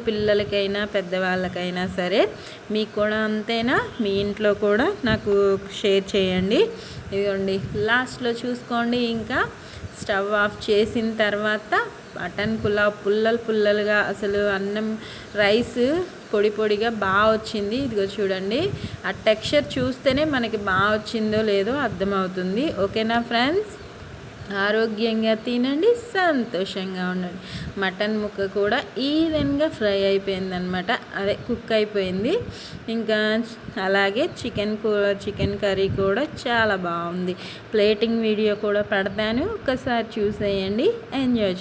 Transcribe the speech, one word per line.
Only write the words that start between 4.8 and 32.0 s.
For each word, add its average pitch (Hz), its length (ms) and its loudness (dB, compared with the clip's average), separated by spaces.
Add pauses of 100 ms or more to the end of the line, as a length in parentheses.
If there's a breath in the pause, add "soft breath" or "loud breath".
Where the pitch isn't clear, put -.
నాకు 220 260 2 (460)
షేర్ 196 240 4 (100)
చేయండి. 190 460 2 (540 loud breath)
ఇదిగోండి, 196 420 0 (320)
లాస్ట్‌లో 247 440 0 (100)
చూసుకోండి. 240 580 -2 (160)
ఇంకా 226 240 -4 (600 loud breath)
స్టవ్ 202 280 -2 (140)
ఆఫ్ 208 140 0 (100)
చేసిన 220 400 2 (160)
తర్వాత 208 500 0 (440)
మటన్ 202 440 -2
పులావ్ 208 420 2
పుల్లలు 220 440 2
పుల్లలుగా, 208 520 2 (140)
అసలు 202 280 0 (160)
అన్నం, 202 300 -2 (540 loud breath)
రైస్ 233 420 4 (480)
పొడి 214 260 4
పొడిగా 214 320 2 (160)
బాగా 196 300 4
వచ్చింది. 214 500 -2
ఇదిగో 208 300 0
చూడండి, 196 460 0 (460 loud breath)
ఆ 185 40 -2 (160)
టెక్స్చర్ 285 480 2
చూస్తేనే 262 500 2 (120)
మనకి 220 220 -2 (120)
బాగా 190 260 4
వచ్చిందో 214 440 0 (100)
లేదో 202 240 2 (120)
అర్థమవుతుంది. 190 800 0 (200)
ఓకేనా 220 340 0 (120)
ఫ్రెండ్స్? 285 400 2 (920)
ఆరోగ్యంగా 220 720 2 (100)
తినండి, 269 460 2 (240)
సంతోషంగా 202 960 0
ఉండండి. 180 300 -4 (400 loud breath)
మటన్ 208 400 0
ముక్క 202 240 -2 (100)
కూడా 208 240 4 (300)
ఈవెన్‌గా 302 580 2 (100)
ఫ్రై 202 220 2 (100)
అయిపోయిందనమాట, 185 800 -2 (300)
అదే 196 160 0 (100)
కుక్ 233 320 -4
అయిపోయింది. 208 560 0 (600 loud breath)